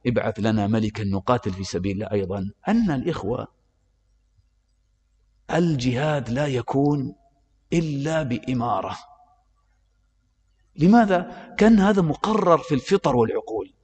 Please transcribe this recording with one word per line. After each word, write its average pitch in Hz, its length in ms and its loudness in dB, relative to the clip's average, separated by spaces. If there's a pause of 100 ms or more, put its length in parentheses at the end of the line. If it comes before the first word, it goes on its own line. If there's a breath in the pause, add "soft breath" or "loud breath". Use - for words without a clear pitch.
"ابعث 117 340 -2
لنا 110 260 0
ملكا 107 380 -2
نقاتل 98 460 -2
في 92 140 -8
سبيل 95 280 -4
الله." 101 200 -8
أيضًا 98 380 -4 (180)
أن 220 220 2
الإخوة 131 560 -4 (2000)
الجهاد 143 760 0
لا 139 160 -2
يكون 139 680 -2 (580)
إلا 156 500 -2
بإمارة. 117 760 -4 (1800)
لماذا؟ 185 840 2
كان 220 200 6
هذا 196 240 4
مقرر 170 560 2
في - 160 -4
الفطر 143 420 2
والعقول، 110 560 -2 (120)